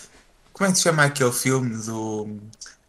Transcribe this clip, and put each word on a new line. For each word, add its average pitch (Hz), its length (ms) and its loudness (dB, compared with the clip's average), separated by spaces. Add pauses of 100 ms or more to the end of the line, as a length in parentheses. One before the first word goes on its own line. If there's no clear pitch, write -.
(540)
como 196 160 0
é - 20 4
que 185 60 2
se - 80 2
chama 156 180 4
aquele 139 300 2
filme 127 420 0 (100)
do, 110 440 -6 (600)